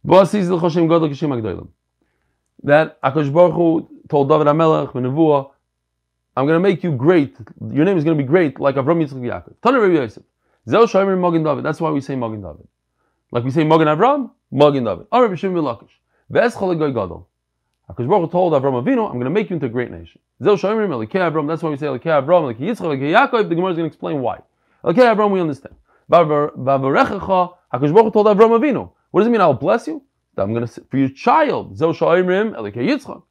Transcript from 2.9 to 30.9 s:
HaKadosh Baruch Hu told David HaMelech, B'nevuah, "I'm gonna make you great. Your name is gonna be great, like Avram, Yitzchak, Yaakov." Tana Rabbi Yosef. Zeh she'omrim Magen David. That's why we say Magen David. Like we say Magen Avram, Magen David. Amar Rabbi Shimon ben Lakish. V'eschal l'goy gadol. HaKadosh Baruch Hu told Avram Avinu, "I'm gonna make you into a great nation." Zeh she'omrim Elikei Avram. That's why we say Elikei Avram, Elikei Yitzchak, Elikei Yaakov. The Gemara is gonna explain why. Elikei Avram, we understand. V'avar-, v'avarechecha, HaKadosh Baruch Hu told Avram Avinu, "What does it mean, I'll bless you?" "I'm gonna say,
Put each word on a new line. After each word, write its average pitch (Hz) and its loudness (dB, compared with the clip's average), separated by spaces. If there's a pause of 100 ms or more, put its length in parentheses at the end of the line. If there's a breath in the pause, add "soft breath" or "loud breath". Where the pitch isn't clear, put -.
HaKadosh 139 -2
Baruch 170 4
Hu 165 0 (180)
told 143 0
David 151 2
HaMelech, 156 2
B'nevuah, 139 0 (840)
"I'm 131 0
gonna 160 2
make 190 0
you 175 -2
great. 143 0 (360)
Your 135 0
name 190 2
is 151 0
gonna 160 0
be 147 -2
great, 143 0
like 139 -2
Avram, 151 0
Yitzchak, 135 -8
Yaakov." 98 -10
Tana 254 2
Rabbi 190 4
Yosef. 123 -4 (460)
Zeh 202 4
she'omrim 190 0
Magen 175 0
David. 139 -2
That's 151 -6
why 160 -2
we 147 -2
say 135 -8
Magen 110 -8
David. 80 -18 (640)
Like 120 -4
we 127 -4
say 151 0
Magen 160 4
Avram, 226 0 (220)
Magen 139 4
David. 98 -4
Amar 247 4
Rabbi 202 0
Shimon 180 -4
ben 170 -2
Lakish. 120 -8 (420)
V'eschal 185 -2
l'goy 151 -2
gadol. 90 -8 (640)
HaKadosh 120 -8
Baruch 175 0
Hu 151 -10
told 175 0
Avram 131 0
Avinu, 226 0
"I'm - -8
gonna 127 -4
make 196 -2
you 185 -6
into 139 -4
a 120 -6
great 120 -6
nation." 85 -20 (200)
Zeh 190 2
she'omrim 208 -2
Elikei 156 -4
Avram. 147 -4
That's 160 -6
why 160 -4
we 147 -6
say 147 -8
Elikei 131 -8
Avram, 151 2
Elikei 127 -6
Yitzchak, 202 -6
Elikei 143 -2
Yaakov. 233 2
The 170 -2
Gemara 185 -2
is 165 -4
gonna 165 -4
explain 156 -6
why. 110 -6 (440)
Elikei 226 4
Avram, 208 0
we 190 0
understand. 151 -8 (360)
V'avar-, 151 2
v'avarechecha, 175 0 (200)
HaKadosh 143 0
Baruch 220 6
Hu 214 -2
told 208 2
Avram 226 4
Avinu, 185 -2 (200)
"What 180 2
does 214 2
it 240 2
mean, 226 2
I'll 170 4
bless 180 -2
you?" 302 -12 (340)
"I'm 98 -4
gonna 117 -2
say, - -16